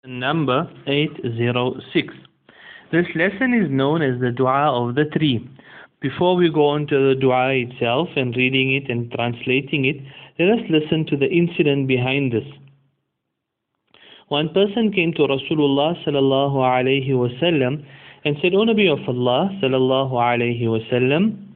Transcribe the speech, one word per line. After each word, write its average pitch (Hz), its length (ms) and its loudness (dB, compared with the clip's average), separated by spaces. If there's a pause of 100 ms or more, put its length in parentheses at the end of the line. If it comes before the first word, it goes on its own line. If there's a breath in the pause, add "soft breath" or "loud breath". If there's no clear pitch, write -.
Number 131 640 -2 (200)
eight 147 240 0 (260)
zero 123 420 -2 (140)
six. - 180 -2 (800 loud breath)
This 170 220 2
lesson 196 400 0
is 202 160 2
known 139 320 0
as 127 180 -2
the 123 120 0
Dua 135 420 0
of 120 220 -2
the 151 100 2
Tree. 151 420 0 (520 loud breath)
Before 175 360 0
we 175 140 4
go 151 200 2
on 147 180 -2
to 135 220 2
the 131 120 2
Dua 127 320 2
itself 123 600 -2
and 127 200 -2
reading 131 380 0
it 135 160 -4
and 117 220 -4
translating 127 760 -2
it, 135 120 -2 (420 loud breath)
let 196 180 4
us - 140 -6
listen 156 340 2
to 151 100 -2
the 135 140 0
incident 165 580 2
behind 131 440 0
this. 110 160 -2 (1800 loud breath)
One 151 200 0
person 202 420 0
came 170 220 0
to 147 140 2
Rasulullah 143 760 0
sallallahu 139 520 2
alayhi 131 560 2
wasallam 131 760 0 (400 loud breath)
and 147 160 0
said, 180 140 0
"O 214 100 4
Nabi 220 260 2
of - 160 -2
Allah 123 440 0 (100)
sallallahu 131 520 0
alayhi 120 500 0
wasallam 127 720 0 (180)